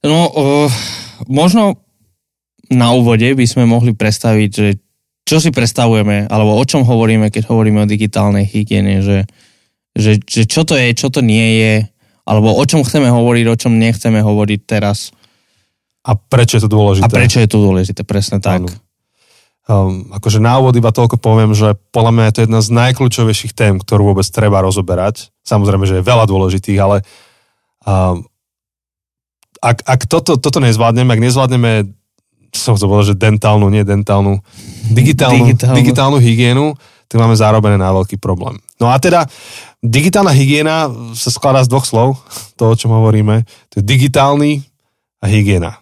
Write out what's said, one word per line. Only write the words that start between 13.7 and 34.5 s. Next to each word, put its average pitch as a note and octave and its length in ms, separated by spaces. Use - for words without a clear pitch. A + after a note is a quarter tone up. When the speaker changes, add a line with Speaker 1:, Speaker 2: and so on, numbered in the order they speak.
Speaker 1:
nechceme A2+ 460
hovoriť G#2 420
teraz. G#2 500
Speaker 2:
A - 120
prečo A#2+ 420
je G#2 60
to G#2+ 80
dôležité? G2+ 340
Speaker 1:
A A#2+ 60
prečo A#2+ 300
je G#2+ 100
to G#2+ 80
dôležité, F#2+ 440
presne G2 360
tak. F2+ 240
Speaker 2:
Áno. F2+ 100
Ehm, F#2+ 440
akože G#2 280
na A#2 180
úvod C3 180
iba A#2 140
toľko A#2 300
poviem, A2 340
že G#2 240
podľa A2+ 260
mňa A2+ 100
je G#2+ 100
to A#2+ 80
jedna A2+ 180
z G#2 140
najkľúčovejších A#2 800
tém, G2+ 240
ktorú G2+ 320
vôbec F#2+ 180
treba G#2 340
rozoberať. F#2+ 680
Samozrejme, G2 420
že F#2+ 160
je F2+ 40
veľa A#2 200
dôležitých, F#2+ 540
ale, G2+ 260
ehm, F#2 420
ak, A#2+ 240
ak C3 240
toto, D3+ 320
toto C#3 200
nezvládneme, A#2 520
ak A2+ 100
nezvládneme, B2 500
som - 240
chcel G2+ 140
povedať, G#2 240
že G2+ 60
dentálnu, G#2+ 500
nie G#2 140
dentálnu, G2+ 580